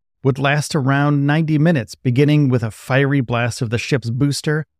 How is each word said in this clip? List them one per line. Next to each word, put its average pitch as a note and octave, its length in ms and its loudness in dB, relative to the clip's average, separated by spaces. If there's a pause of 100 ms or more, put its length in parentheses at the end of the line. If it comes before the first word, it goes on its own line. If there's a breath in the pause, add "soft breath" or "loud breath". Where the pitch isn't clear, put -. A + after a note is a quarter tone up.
(220)
would C3 160 0
last C#3+ 380 -2
around C#3+ 500 0
ninety D#3 320 0
minutes, D#3 380 0
beginning C#3+ 520 2
with B2 140 0
a A2 80 -4
fiery C#3 500 0
blast A#2 400 -2
of A2+ 100 -4
the A#2+ 60 -2
ship's A#2+ 320 -4
booster C#3+ 580 -2 (140)